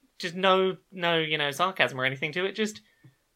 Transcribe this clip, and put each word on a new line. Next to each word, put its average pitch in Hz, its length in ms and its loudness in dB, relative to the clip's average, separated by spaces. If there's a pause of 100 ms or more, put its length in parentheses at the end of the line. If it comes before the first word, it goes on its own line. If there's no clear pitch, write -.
(200)
just 170 160 -8
no, 190 420 4 (140)
no, 170 280 0
you 156 180 0
know, 143 140 0
sarcasm 147 480 0
or 127 60 0
anything 135 280 -4
to 180 120 -2
it, 196 100 -6
just, 214 260 -2 (540)